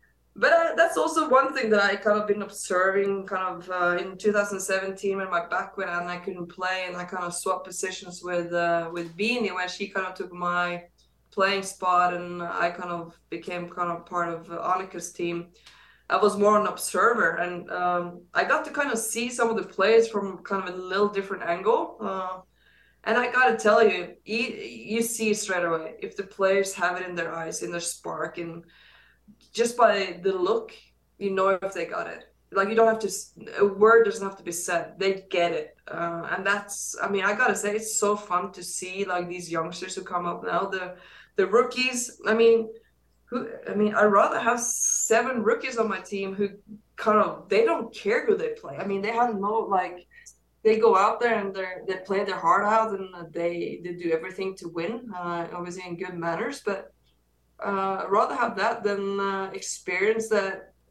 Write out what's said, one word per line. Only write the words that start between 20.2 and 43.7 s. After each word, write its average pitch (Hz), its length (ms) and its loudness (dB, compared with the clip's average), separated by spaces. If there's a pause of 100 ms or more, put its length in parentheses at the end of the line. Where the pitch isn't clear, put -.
kind 190 300 -4
of 180 60 -8
a - 20 -8
little 185 300 0
different 196 360 -4
angle. 202 560 0
Uh, 190 420 -6 (640)
and 226 120 2
I 247 140 2
gotta 247 260 4
tell 220 260 6
you, 180 300 2 (120)
you, 214 120 -4
you 220 640 -4
see 220 320 0
straight 185 300 -2
away 160 360 -2
if - 160 -10
the 196 80 -6
players 190 520 2
have 180 220 0
it 185 100 -6
in 175 80 -8
their 165 180 -4
eyes, 165 300 -6
in 175 80 -6
their 175 80 -4
spark, 165 580 -6
and 170 260 -10 (880)
just 233 220 0
by 196 460 4
the 190 120 2
look, 196 380 0 (460)
you 196 140 -4
know 190 180 2
if 190 240 0
they 170 120 -4
got - 200 -6
it. 165 200 -12 (260)
Like, 196 180 0
you 226 60 -2
don't 226 120 8
have 220 120 2
to 202 80 -2
s-, - 260 -8 (240)
a 202 80 6
word 214 380 8
doesn't 196 200 0
have 190 140 -6
to - 60 -20
be 175 80 -6
said. 170 480 -4
They 190 320 0
get 170 200 2
it. 151 260 -6 (100)
Uh, 170 440 -6
and 190 140 -4
that's, - 560 -4
I 196 80 0
mean, 196 140 0
I 208 120 2
gotta 233 200 4
say, 208 200 -2
it's - 240 -4
so 208 160 4
fun 185 360 -2
to 175 100 -16
see, 185 440 -8
like, 180 220 -2
these 175 240 -10
youngsters 175 440 -4
who 185 80 -8
come 180 240 -4
up 175 160 -4
now, 180 220 0
the, 185 320 -6 (400)
the 190 100 4
rookies. 247 800 2
I 220 80 4
mean, 226 340 6 (560)
who, - 240 -6 (180)
I 190 60 -6